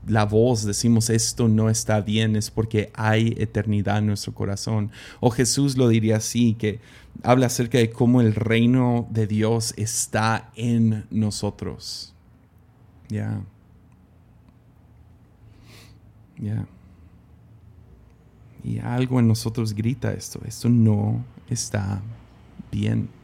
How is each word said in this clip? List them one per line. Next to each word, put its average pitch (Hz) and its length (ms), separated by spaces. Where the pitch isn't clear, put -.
la 107 200
voz, 110 400
decimos, 113 440
"Esto 113 380
no 110 220
está 110 320
bien", 110 340
es 107 160
porque 110 420
hay 110 440
eternidad 104 640
en 107 80
nuestro 104 260
corazón. 104 580
O 123 80
Jesús 131 480
lo 127 100
diría 110 300
así, 117 380
que 107 260
habla 127 220
acerca 120 320
de 113 120
cómo 123 300
el 110 160
reino 117 760
de 110 160
Dios 110 500
está 110 760
en 113 540
nosotros. - 1040
Ya. 107 340
Ya. 107 280
Y 113 160
algo 123 400
en 117 80
nosotros 110 460
grita 110 380
esto, - 340
"Esto 113 240
no 110 540
está 101 520
bien". 107 380